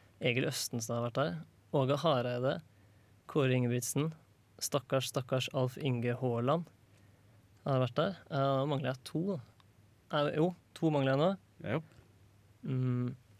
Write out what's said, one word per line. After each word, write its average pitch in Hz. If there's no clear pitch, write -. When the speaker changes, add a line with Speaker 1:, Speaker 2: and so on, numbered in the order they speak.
Speaker 1:
Egil 127
Østenstad 120
har 120
vært 131
der. 165
Åge 139
Hareide. 127
Kåre 131
Ingebrigtsen. 123
Stakkars, -
stakkars 131
Alf 127
Inge 120
Haaland 127
har 131
vært 123
der. 175
Eh, 139
nå 135
mangler 135
jeg -
to, -
da. 196
Eh, 147
jo, 160
to 165
mangler 135
jeg 135
nå. 170
Speaker 2:
Ja. 120
Speaker 1:
Mm, 127